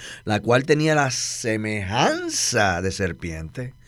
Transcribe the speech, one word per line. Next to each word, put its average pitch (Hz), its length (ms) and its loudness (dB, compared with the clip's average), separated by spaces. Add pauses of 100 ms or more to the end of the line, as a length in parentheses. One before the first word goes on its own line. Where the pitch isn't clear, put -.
(260)
la 104 160 0
cual 120 240 4
tenía 151 280 4
la 143 160 4
semejanza 110 1700 0
de 92 100 -2
serpiente, 85 800 -6 (140)